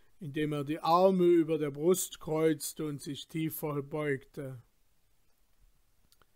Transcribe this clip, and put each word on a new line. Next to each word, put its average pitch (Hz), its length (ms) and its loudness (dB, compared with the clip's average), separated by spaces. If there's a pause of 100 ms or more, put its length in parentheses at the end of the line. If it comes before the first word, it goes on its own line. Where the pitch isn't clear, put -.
(180)
indem 151 340 -4
er 147 120 -4
die 151 160 -6
Arme 180 460 6
über 160 320 4
der 147 120 -2
Brust 160 480 0
kreuzte 160 680 -2
und 147 160 -8
sich - 260 -12
tief 160 280 -4
verbeugte. 143 1040 -6 (1700)